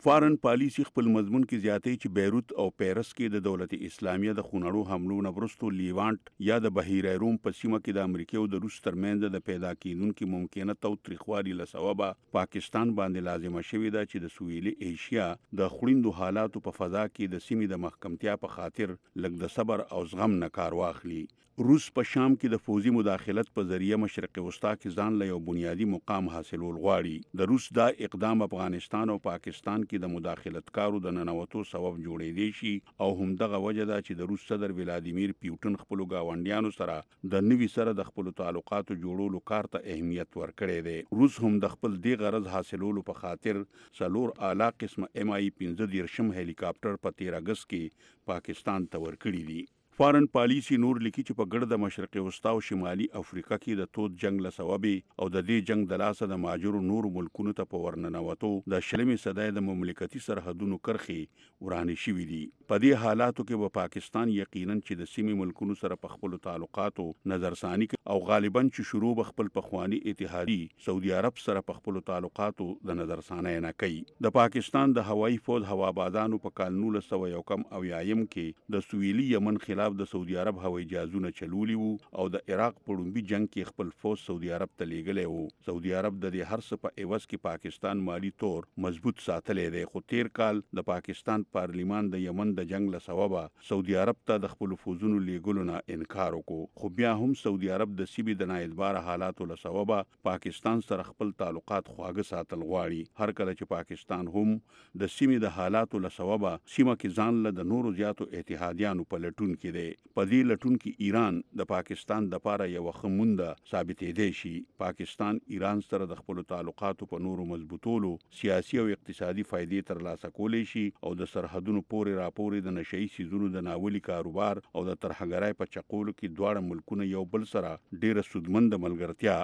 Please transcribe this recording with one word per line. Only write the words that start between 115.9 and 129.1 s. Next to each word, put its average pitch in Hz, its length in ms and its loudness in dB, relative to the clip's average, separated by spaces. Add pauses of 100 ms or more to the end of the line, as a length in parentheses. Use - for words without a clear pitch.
سره 95 160 -2
د 82 140 -8
خپلو 90 220 -8
تعلقاتو 90 680 -6
په 87 140 -4
نورو 92 180 -4
مضبوطولو 87 640 -2 (300)
سیاسي 95 380 2
او 113 80 2
اقتصادي 95 640 -2
فایدې 92 420 -2
ترلاسه 85 480 -8
کولی 113 240 0
شي 107 220 -2 (180)
او 87 100 -4
د 92 200 -6
سرحدونو 92 560 -2
پورې 104 320 0
راپورې 104 440 -2
د 92 120 -4
نشه 95 260 -4
یي 104 120 -4
څیزونو 95 380 0
د 90 140 -4
ناولي 98 420 -2
کاروبار 90 540 0 (100)
او 85 100 -2
د 90 200 -2
ترهګرۍ 90 480 -2
په 95 140 -4
چقولو 104 460 -4
کې 90 220 -6
دواړه 101 260 2 (120)
ملکونه 101 320 -4
یو 95 200 0
بل 107 300 -2
سره 87 240 -2 (160)
ډېره 104 280 2 (100)
سودمنده 101 440 6
ملګرتیا 87 680 0